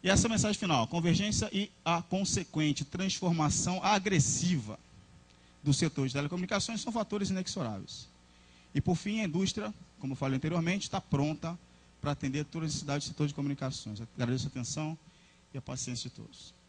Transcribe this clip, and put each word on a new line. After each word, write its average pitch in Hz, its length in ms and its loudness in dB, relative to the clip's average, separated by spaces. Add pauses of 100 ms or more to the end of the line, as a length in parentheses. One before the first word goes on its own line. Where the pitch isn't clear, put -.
E 180 60 2
essa 196 220 6
mensagem 208 280 2
final, 139 280 4
convergência 175 640 2
e 196 180 0 (140)
a 170 160 2
consequente 165 840 0
transformação 180 960 0
agressiva 180 920 2 (840)
do 143 120 4
setor 143 320 0
de 127 80 -4
telecomunicações 180 680 -2
são 240 100 -4
fatores 208 380 -2
inexoráveis. 156 800 -4 (680)
E, 139 60 2
por 180 160 4
fim, 214 240 -2
a 214 40 2
indústria, 190 500 0 (240)
como 135 140 -6
eu 127 40 -4
falei 135 200 0
anteriormente, 170 520 0
tá 196 120 -2
pronta 156 580 0 (420)
pra 143 120 0
atender 143 320 -2
todas 160 240 -4
as 147 60 -2
necessidades 143 340 -2
do - 20 -8
setor 151 160 0
de 143 80 -2
comunicações. 135 680 -4 (140)
Agradeço 127 320 0
a - 20 -2
atenção 156 480 -4 (560)
e 139 60 -8
a - 40 -10
paciência 123 480 -6
de - 60 -20
todos. - 380 -16 (140)